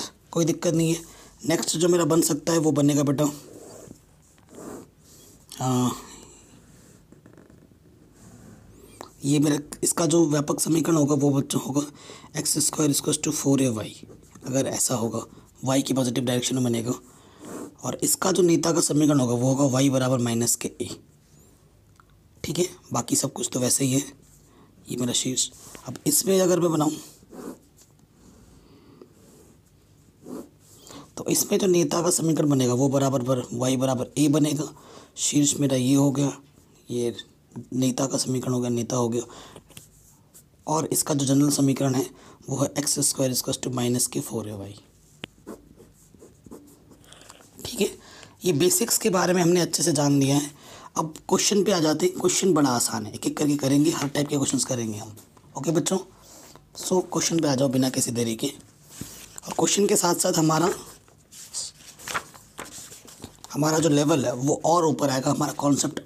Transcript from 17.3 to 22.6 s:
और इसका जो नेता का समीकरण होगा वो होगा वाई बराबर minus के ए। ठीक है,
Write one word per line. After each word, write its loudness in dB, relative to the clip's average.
और -6
इसका 0
जो 4
नेता 4
का 2
समीकरण 4
होगा 2
वो 2
होगा 2
वाई 2
बराबर 2
minus 0
के -8
ए। -8
ठीक -4
है, 2